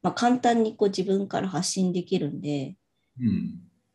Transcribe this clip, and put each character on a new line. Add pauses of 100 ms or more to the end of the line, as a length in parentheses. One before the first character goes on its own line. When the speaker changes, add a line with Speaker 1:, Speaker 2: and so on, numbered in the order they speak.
Speaker 1:
ま
あ、
簡
単
に
こ
う
自
分
か
ら
発
信
で
き
る
ん
で、 (420)
Speaker 2:
う
ん。 (340)